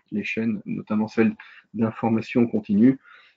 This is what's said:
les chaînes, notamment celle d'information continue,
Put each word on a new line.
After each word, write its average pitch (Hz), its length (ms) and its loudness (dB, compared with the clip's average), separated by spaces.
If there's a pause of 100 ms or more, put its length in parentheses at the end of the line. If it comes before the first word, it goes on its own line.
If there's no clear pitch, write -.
(120)
les 101 120 -4
chaînes, 113 420 -4
notamment 107 420 -4
celle 110 260 2 (400)
d'information 113 720 0
continue, 110 540 2 (360)